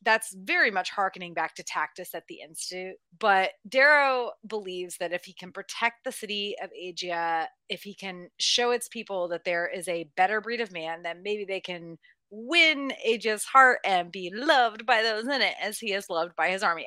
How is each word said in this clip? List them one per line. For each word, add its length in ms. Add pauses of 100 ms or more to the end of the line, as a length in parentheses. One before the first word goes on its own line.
that's 300
very 380
much 180
hearkening 440
back 220
to 80
Tactus 520
at 120
the 140
Institute. 540 (240)
But 320 (160)
Darrow 640 (160)
believes 500
that 160
if 120
he 80
can 180
protect 540
the 80
city 480
of 100
Aegea, 760 (200)
if 160
he 100
can 440
show 340
its 160
people 420
that 140
there 240
is 220
a 260
better 240
breed 220
of 100
man, 320
then 200
maybe 220
they 160
can 360 (340)
win 640 (140)
Aegea's 380
heart 380
and 280
be 200
loved 540
by 160
those 240
in 160
it 180
as 200
he 140
is 180
loved 240
by 140
his 140
army. 240